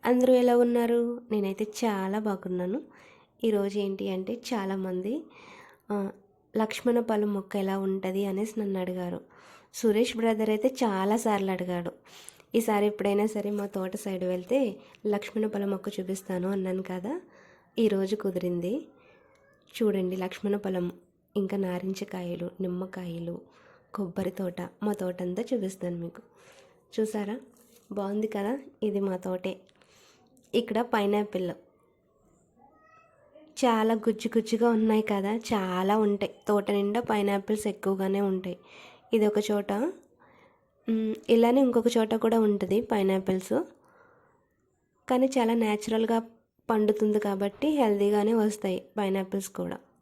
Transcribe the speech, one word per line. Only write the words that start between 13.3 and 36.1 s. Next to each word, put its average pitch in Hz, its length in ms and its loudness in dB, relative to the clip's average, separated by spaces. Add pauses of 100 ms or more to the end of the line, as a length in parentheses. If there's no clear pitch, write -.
మా 202 140 -4
తోట 190 300 -6
సైడ్ 190 280 -6
వెళ్తే 180 360 0 (480)
లక్ష్మణ 214 400 -2
పళ్ళ 208 180 -4
మొక్క 196 340 -4
చూపిస్తాను 185 500 -4
అన్నాను 190 340 -2
కదా, 220 380 -6 (560)
ఈరోజు 202 380 2
కుదిరింది. 180 580 -2 (1000)
చూడండి 190 400 0
లక్ష్మణ 190 400 -4
పళ్ళం, 185 320 -2 (480)
ఇంకా 202 220 -2
నారింజకాయలు, 180 920 -4 (120)
నిమ్మకాయలు, 180 800 -6 (520)
కొబ్బరి 190 380 -4
తోట, 185 300 -6 (220)
మా 208 100 0
తోట 185 280 -6
అంతా 180 220 -4 (100)
చూపిస్తాను 190 440 -4
మీకు. 170 240 -10 (720)
చూసారా, 214 440 -4 (540)
బాగుంది 202 360 -2
కదా, 214 320 -2 (240)
ఇది 202 160 0
మా 190 180 -2
తోటే. 185 340 -4 (1000)
ఇక్కడ 226 280 0
పైనాపిల్ 208 680 0 (2000)
చాలా 226 360 2
గుజ్జు 220 340 -2
గుజ్జుగా 226 420 2
ఉన్నాయి 220 320 4
కదా, 208 360 -2
చాలా 190 600 0
ఉంటాయి. 202 360 2 (140)